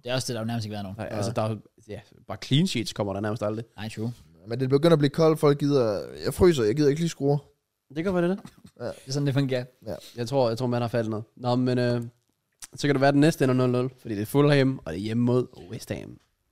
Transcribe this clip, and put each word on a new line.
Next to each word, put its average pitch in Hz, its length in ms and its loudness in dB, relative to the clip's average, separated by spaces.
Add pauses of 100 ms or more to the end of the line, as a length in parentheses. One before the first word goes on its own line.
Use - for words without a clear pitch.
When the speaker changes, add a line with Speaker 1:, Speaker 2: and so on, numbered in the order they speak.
Speaker 1:
Det 120 80 -8
er 127 40 -2
også 127 120 -4
det, 127 60 -6
der 110 80 -6
jo 110 40 -6
nærmest 117 200 -6
ikke 104 80 -10
været 104 100 -8
nogen. 101 140 -10
Speaker 2:
Nej, 107 140 -8
Speaker 3:
Ja. 110 40 -8
Speaker 2:
altså, 104 160 -4
der 117 100 -2
er, 110 140 -2 (320)
ja, 104 120 -12 (280)
bare 98 160 -10
clean 156 240 2
sheets 113 260 -6
kommer 101 200 -4
der 98 60 -6
nærmest 107 240 -4
aldrig. 110 220 -6 (120)
Speaker 1:
Nej, 107 120 -12
true. 110 240 -8 (340)
Speaker 3:
Men 120 120 -6
det 131 100 -2
begynder 151 260 6
at 151 40 4
blive 143 100 4
koldt. 160 300 4
Folk 147 200 4
gider... 117 480 2 (180)
Jeg 110 80 -2
fryser, 170 300 6
jeg 107 120 2
gider 147 140 4
ikke 151 120 0
lige 170 80 0
skrue. 143 300 0 (560)
Speaker 2:
Det 160 80 -4
kan 190 100 -2
være, 180 100 2
det 175 80 2
er 196 40 -2
det. 233 80 -10 (360)
Speaker 3:
Ja. 120 60 -10
Speaker 1:
Det 107 80 -8 (140)
er 135 40 -12
sådan, 143 160 0
det 135 60 2
fungerer. 131 320 0 (220)
Speaker 3:
Ja. 87 80 -8 (200)
Speaker 2:
Jeg 117 120 -6
tror, 127 220 2
jeg 113 80 -2
tror, 123 100 -2
man 120 140 0
har 117 80 -2
fattet 113 200 -2
noget. 113 160 -6 (100)
Nå, 123 200 -2
men, 127 220 2
øh, 123 240 0 (720)
så 147 120 -2
kan 143 80 4
det 131 60 0
være, 139 100 6
den 143 80 4
næste 151 240 4
ender 131 120 4
nul 127 140 2
nul, 123 220 -2 (100)
fordi 117 140 -8
det 98 60 -2
er 107 40 -2
Fulham, 139 600 4
og 80 80 -8
det 87 60 -6
er 101 40 -6
hjemme 113 200 -2
mod 123 240 2 (240)
West 110 200 -10
Ham. 60 260 -10 (340)